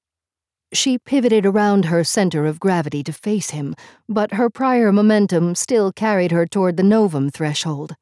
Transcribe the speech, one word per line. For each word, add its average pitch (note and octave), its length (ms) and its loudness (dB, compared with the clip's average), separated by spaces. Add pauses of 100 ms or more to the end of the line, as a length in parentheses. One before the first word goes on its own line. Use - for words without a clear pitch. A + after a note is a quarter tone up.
(720)
She B3+ 260 -2
pivoted A3 480 2
around G3+ 380 2
her E3+ 180 0
center D#3+ 440 0
of D#3 120 -4
gravity D3+ 460 -2
to D#3+ 80 -8
face G#3 380 -6
him, D3+ 260 -8 (320)
but G#3 240 -2
her A#3 180 0
prior B3 400 2
momentum G3+ 640 2
still G#3 380 0
carried G3 400 -2
her E3+ 140 2
toward F#3 300 -2
the F#3 60 0
Novum F#3 480 2
threshold. D3+ 720 -6